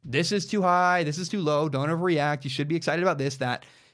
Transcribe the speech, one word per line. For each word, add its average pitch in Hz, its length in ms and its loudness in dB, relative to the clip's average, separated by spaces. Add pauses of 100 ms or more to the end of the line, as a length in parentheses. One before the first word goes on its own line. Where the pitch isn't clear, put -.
This 165 280 0
is 196 140 0
too 208 160 -2
high. 180 420 4
This 147 140 -4
is 175 100 -8
too 202 140 -4
low. 151 260 2
Don't 139 220 -2
overreact. 151 520 0
You 139 80 -6
should 143 160 -4
be 160 100 -2
excited 165 260 -2
about 175 160 2
this, 139 180 -4
that. 123 280 -4 (300)